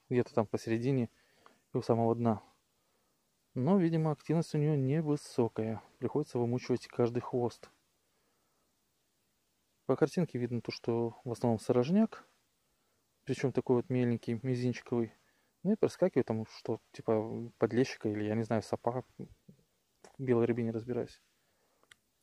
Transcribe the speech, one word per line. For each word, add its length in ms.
где-то 240
там 140
посередине 640
и 40
у 40
самого 340
дна. 260
Но, 220
видимо, 340
активность 440
у 20
нее 180
невысокая, 1040
приходится 400
вымучивать 480
каждый 320
хвост. 500
По 100
картинке 440
видно 220
то, 100
что 520
в 80
основном 280
сорожняк, 680
причем 260
такой 260
вот 120
меленький, 520
мизинчиковый. 720
Ну 100
и 20
проскакивает 520
там 180
что, 360
типа 640
подлещика 520
или, 140
я 120
не 80
знаю, 200
сапа. 400
В 60
белой 220
рыбе 180
не 80
разбираюсь. 500